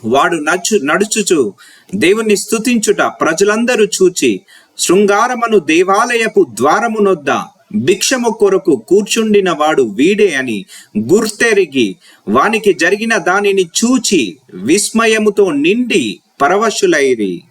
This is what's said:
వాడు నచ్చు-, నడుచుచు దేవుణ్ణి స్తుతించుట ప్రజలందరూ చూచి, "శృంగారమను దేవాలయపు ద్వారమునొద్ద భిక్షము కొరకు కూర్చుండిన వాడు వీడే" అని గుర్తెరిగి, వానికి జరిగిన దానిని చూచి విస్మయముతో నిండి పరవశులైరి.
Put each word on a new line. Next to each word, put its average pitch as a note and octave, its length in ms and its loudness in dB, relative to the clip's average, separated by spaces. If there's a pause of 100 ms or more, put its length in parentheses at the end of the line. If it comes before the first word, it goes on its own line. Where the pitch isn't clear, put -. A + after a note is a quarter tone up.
వాడు D3 320 0
నచ్చు-, D#3+ 500 -2
నడుచుచు F3 640 0 (420)
దేవుణ్ణి G#3+ 420 0
స్తుతించుట G#3+ 640 -2
ప్రజలందరూ G#3 840 0
చూచి, F3 560 0 (380)
"శృంగారమను G#3+ 800 2
దేవాలయపు G3 920 2
ద్వారమునొద్ద F#3 800 0 (460)
భిక్షము G#3 540 0
కొరకు F#3+ 460 2 (120)
కూర్చుండిన G3+ 640 2
వాడు D3+ 320 0
వీడే" D#3+ 520 0
అని A#2+ 300 -4 (340)
గుర్తెరిగి, E3 1000 0 (320)
వానికి F#3+ 440 0
జరిగిన G#3 440 0
దానిని G3 460 0
చూచి F#3 760 0 (180)
విస్మయముతో G#3 960 0
నిండి E3 680 -2 (240)
పరవశులైరి. C#3+ 1080 0